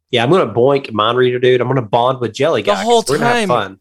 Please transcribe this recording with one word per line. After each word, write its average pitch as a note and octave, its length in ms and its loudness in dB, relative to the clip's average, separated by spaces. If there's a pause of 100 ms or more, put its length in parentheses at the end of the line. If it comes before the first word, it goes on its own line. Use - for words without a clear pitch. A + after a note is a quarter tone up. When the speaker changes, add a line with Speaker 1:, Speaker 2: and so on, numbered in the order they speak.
Speaker 1:
yeah, A#2 140 2
I'm B2 60 0
gonna E3+ 240 2
boink C3 400 0
Mind A2 240 0
Reader B2 220 2
Dude. B2+ 200 2
I'm B2 80 -4
gonna C3 140 0
bond B2 400 0
with A2 120 -6
Jelly C#3 280 -2
Speaker 2:
The - 60 -10
Speaker 1:
Guy, G3+ 160 0
Speaker 2:
whole A#3 180 2
Speaker 1:
'cause - 80 -6
we're C#3 80 0
gonna A3+ 120 -2
have B3 100 0
Speaker 2:
time, G#3+ 100 -2
Speaker 1:
fun. G2+ 320 -4